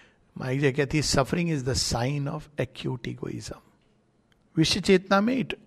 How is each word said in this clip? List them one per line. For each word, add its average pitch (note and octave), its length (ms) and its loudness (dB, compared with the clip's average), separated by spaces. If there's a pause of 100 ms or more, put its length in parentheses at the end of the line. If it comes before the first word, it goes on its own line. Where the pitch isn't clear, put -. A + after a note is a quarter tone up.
(380)
माइक C3 240 -4
जी C#3+ 100 4
कहती C#3+ 260 0
है, C#3+ 60 2
"Suffering D#3+ 560 0
is B2+ 100 -6
the - 240 -2
sign C#3+ 460 -4
of - 280 -6
acute B2 480 -8
egoism।" - 420 -10 (1000)
विश्व D#3+ 220 4
चेतना F#3+ 420 4
में A#3+ 220 0
it, - 100 -6 (140)